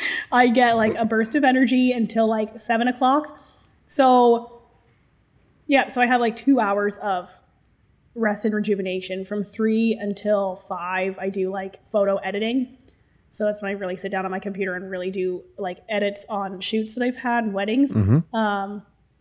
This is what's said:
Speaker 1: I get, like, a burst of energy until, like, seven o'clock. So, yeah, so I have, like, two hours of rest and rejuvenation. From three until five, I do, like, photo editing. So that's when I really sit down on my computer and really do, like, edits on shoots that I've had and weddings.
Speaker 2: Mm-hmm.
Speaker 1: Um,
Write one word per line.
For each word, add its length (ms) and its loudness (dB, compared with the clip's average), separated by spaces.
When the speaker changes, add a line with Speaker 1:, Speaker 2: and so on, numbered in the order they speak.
Speaker 1:
I 160 6
get, 300 4
like, 180 2
a 100 -2
burst 300 0
of 80 2
energy 480 4
until, 360 0
like, 280 -2
seven 320 0
o'clock. 500 0
So, 760 4
yeah, 200 4
so 120 -4
I 60 4
have, 160 4
like, 160 0
two 240 2
hours 360 0
of 440 -6
rest 300 -2
and 80 0
rejuvenation. 720 -4
From 180 -4
three 560 0
until 580 -2
five, 640 -4
I 100 -4
do, 200 -2
like, 380 -10
photo 300 2
editing. 600 -4
So 140 -4
that's 160 -2
when 80 -4
I 40 -4
really 240 -6
sit 140 -6
down 140 -2
on 60 -6
my 80 -4
computer 360 -6
and 160 -10
really 180 -6
do, 340 -4
like, 220 -8
edits 400 -2
on 300 -6
shoots 360 -2
that 80 -2
I've 140 -2
had 280 -2
and 80 -4
weddings. 400 0
Speaker 2:
Mm-hmm. 420 2
Speaker 1:
Um, 480 -2